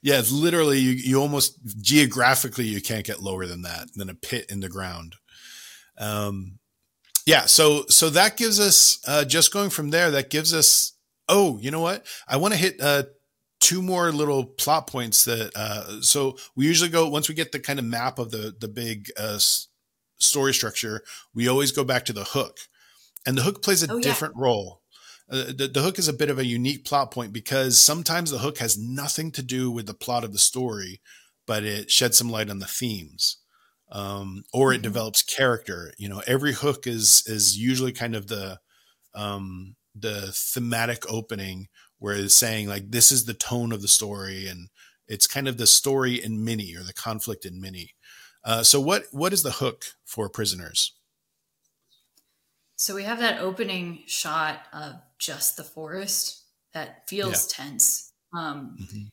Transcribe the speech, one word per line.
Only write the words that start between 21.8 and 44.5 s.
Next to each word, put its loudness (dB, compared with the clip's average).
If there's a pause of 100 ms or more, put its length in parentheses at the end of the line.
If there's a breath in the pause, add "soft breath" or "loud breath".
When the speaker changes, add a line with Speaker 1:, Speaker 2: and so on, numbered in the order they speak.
Speaker 1:
back 0
to -4
the -6
hook. -4 (680 loud breath)
And 0
the 0
hook 0
plays 2
a -2
Speaker 2:
Oh, -2
yeah. -2
Speaker 1:
different -2
role. 0 (460 loud breath)
Uh, -4
the, -4
the 4
hook 0
is 0
a 2
bit 0
of 0
a 0
unique -2
plot 0
point -8
because 2
sometimes 4
the -4
hook -4
has 0
nothing -6
to -8
do -4
with -8
the -10
plot -4
of -8
the -6
story, 0 (460 soft breath)
but -2
it -4
sheds 4
some 2
light -2
on -8
the -10
themes, -4 (520)
um, -10
or 4
it 2
Speaker 2:
Mm-hmm. -6
Speaker 1:
develops 0
character. -2
You -8
know, -8
every 2
hook -2
is, 4
is 0
usually 0
kind -6
of -8
the, -8 (540)
um, -10 (200)
the -8
thematic -4
opening -8 (300 soft breath)
where -4
it's 2
saying, 2
like, -8
"This 6
is 2
the -8
tone -4
of -8
the -6
story," 0
and -12 (400 soft breath)